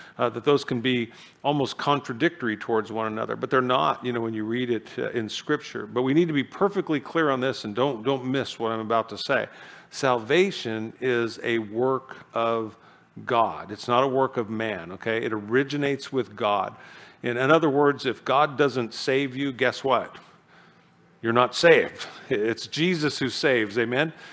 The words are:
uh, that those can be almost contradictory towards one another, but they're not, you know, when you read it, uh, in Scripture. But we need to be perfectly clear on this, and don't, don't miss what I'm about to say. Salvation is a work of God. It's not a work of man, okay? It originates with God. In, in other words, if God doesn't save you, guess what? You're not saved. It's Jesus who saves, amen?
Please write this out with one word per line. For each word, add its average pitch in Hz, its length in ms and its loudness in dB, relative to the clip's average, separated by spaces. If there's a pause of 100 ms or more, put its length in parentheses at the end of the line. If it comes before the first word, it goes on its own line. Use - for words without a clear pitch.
(180)
uh, 120 120 0
that 113 120 -8
those 139 220 4
can 123 160 -2
be 120 320 0 (320)
almost 143 340 0
contradictory 131 800 0
towards 107 340 -2
one 110 160 -4
another, 110 300 -4
but 113 120 -6
they're 131 140 4
not, 127 420 2
you 123 80 -2
know, 120 80 -2
when 113 140 -2
you 107 100 -4
read 120 240 -2
it, 110 200 -2 (100)
uh, 117 120 -2
in 110 180 -4
Scripture. 120 580 -6
But 113 160 -2
we 131 100 2
need 170 140 6
to 156 80 -2
be 139 80 2
perfectly 185 560 0
clear 151 320 0
on 131 80 2
this, 127 260 -2
and 107 80 -6
don't, 120 320 0
don't 131 200 0
miss 131 340 -2
what 113 140 -2
I'm 113 80 -4
about 110 300 0
to 104 80 -10
say. 117 280 0 (440)
Salvation 123 1120 0
is 120 440 0
a 117 160 0
work 120 560 -2 (180)
of 113 420 0 (480)
God. 104 460 0
It's 104 160 -10
not 123 160 4
a 139 60 2
work 131 280 0
of 110 140 -4
man, 104 400 -4
okay? 110 280 -4
It 120 140 -2
originates 135 800 -2
with 104 220 -2
God. 104 400 0 (480)
In, 120 160 -2
in 131 120 2
other 160 200 6
words, 143 340 4
if 117 200 -2
God 139 340 2
doesn't 123 340 0
save 135 420 -2
you, 139 180 -4
guess 120 300 0
what? 123 340 0 (1080)
You're 113 100 2
not 123 220 4
saved. 147 520 6 (220)
It's 117 380 -2
Jesus 156 520 0
who 131 120 0
saves, 117 480 2
amen? 127 340 0 (200)